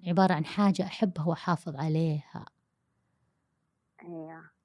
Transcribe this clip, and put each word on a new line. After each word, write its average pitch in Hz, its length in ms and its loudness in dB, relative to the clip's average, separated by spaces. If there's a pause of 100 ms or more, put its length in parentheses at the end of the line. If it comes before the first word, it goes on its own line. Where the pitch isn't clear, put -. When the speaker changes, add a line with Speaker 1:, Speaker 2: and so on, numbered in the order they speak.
Speaker 1:
عبارة 185 260 4
عن 151 120 0
حاجة 196 380 2
أحبها 180 440 -2
وأحافظ 160 500 -2
عليها. 156 680 -2 (1600)
Speaker 2:
أيوة. 165 380 -12 (240)